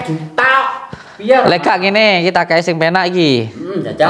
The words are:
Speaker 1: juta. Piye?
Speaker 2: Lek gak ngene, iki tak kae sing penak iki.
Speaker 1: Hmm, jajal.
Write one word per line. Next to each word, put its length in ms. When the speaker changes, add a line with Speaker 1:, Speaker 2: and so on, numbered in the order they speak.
Speaker 1:
juta. 480
Piye? 280
Speaker 2:
Lek 180
gak 180
ngene, 440
iki 80
tak 180
kae 120
sing 160
penak 320
iki. 380
Speaker 1:
Hmm, 360
jajal. 280